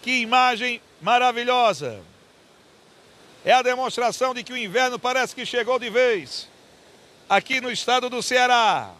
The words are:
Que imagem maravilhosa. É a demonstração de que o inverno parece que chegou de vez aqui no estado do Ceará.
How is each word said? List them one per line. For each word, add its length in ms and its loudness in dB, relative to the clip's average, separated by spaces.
Que 180 -2
imagem 640 0
maravilhosa. 1000 0
É 80 4
a 80 6
demonstração 720 -2
de 100 -8
que 80 -14
o 60 -8
inverno 420 -2
parece 360 -2
que 100 -10
chegou 340 -2
de 100 -6
vez 600 -2
aqui 320 2
no 100 -6
estado 380 0
do 120 -6
Ceará. 800 2